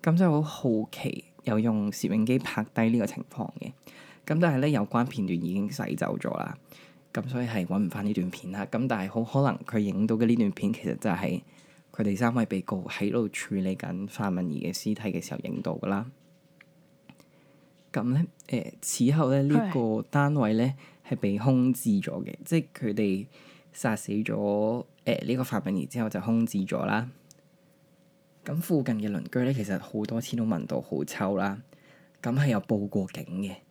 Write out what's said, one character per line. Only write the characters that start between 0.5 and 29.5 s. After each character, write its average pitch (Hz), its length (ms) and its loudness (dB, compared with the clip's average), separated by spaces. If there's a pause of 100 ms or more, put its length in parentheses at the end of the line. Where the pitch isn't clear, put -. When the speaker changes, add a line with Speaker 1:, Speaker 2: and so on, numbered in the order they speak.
Speaker 1:
奇， - 340 -8 (180)
有 110 160 2
用 107 320 2
攝 - 200 -2
影 110 140 4
機 123 140 4
拍 110 340 -2
低 113 160 2
呢 117 100 4
個 101 60 2
情 - 260 -6
況 - 160 -6 (120)
嘅。 - 80 -10 (580)
咁 156 140 0
但 - 20 4
係 160 160 4
呢， 139 120 4
有 131 180 4
關 117 180 2
片 110 220 -4
段 87 120 0
已 85 140 -4
經 101 180 -2
洗 - 240 -4
走 - 220 -2
咗 - 180 -4
啦。 - 220 -6 (560)
咁 120 160 -2
所 127 140 -2
以 120 40 -2
係 110 200 0
搵 92 100 0
唔 101 120 2
返 101 140 -6
呢 104 80 0
段 92 200 0
片 90 200 -12
啦。 98 200 -4
咁 117 160 0
但 104 200 0
係 113 160 -2
好 - 0 -
可 135 240 2
能 110 180 -2
佢 117 120 -4
影 101 300 0
到 113 80 2
嘅 117 100 2
呢 117 100 6
段 107 160 2
片 101 220 -2
其 - 80 -8
實 65 160 -2
就 - 140 -2
係 87 280 -2 (520)
佢 - 100 -6
哋 101 160 2
三 117 160 2
位 123 140 2
被 95 140 -2
告 92 280 -4
喺 - 220 -2
度 113 180 0
處 - 260 -8
理 95 200 0
緊 92 320 -6
范 101 260 -2
敏 90 120 0
儀 80 260 -4
嘅 - 20 -4
屍 107 220 -2
體 92 240 -4
嘅 - 40 -8
時 - 120 -8
候 - 60 -8
影 95 200 -6
到 85 120 -2
㗎 - 140 -6
啦。 101 220 -2 (1800)
咁 113 100 0 (100)
呢， 160 120 4 (220)
呃， - 340 -4
此 - 300 2
後 147 200 4
呢， 139 120 4
Speaker 2:
係。 139 100 4
Speaker 1:
呢 196 200 4
個 110 360 2
單 143 240 4
位 117 200 4
呢， 120 200 4 (340)
係 - 100 -2
被 101 200 0
空 127 360 4
置 117 160 -2 (100)
咗 90 240 -4
嘅， - 100 -10 (120)
即 165 160 2
係 147 120 -6
佢 110 200 -4
哋 104 320 0 (480)
殺 110 220 -2
死 - 180 -6
咗， 107 720 0 (180)
呃， 117 100 2 (120)
呢 123 100 0
個 127 80 0
范 110 220 -2
敏 101 100 0
儀 90 100 -2
之 - 160 -6
後 110 80 0
就 104 120 -4
空 113 240 2
置 107 140 -4
咗 - 260 -2
啦。 107 240 0 (1400)
咁 143 160 -4
附 160 200 2
近 120 140 0
嘅 107 160 -2
鄰 95 180 -2
居 123 100 -2
呢， 127 140 2